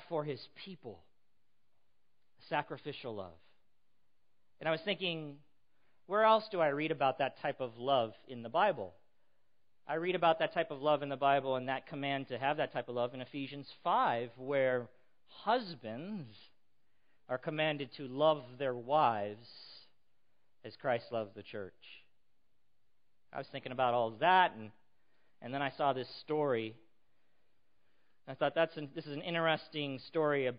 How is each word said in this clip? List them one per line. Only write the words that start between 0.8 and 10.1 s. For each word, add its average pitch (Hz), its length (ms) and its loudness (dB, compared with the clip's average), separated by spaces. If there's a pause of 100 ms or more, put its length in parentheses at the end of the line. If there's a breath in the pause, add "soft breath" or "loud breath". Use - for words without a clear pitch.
Sacrificial 147 640 -4
love. 95 200 -10 (1300)
And 156 80 -2
I - 20 2
was 160 140 0
thinking, 165 500 -4 (720)
where 208 180 2
else 220 280 6
do 185 80 0
I 160 80 6
read 151 240 0
about 160 280 2
that 135 220 -2
type 147 180 -4
of 117 180 -6
love 120 360 2 (140)
in 120 160 -12
the 117 60 -10
Bible? 147 440 0 (920)
I 143 80 -2
read 175 200 0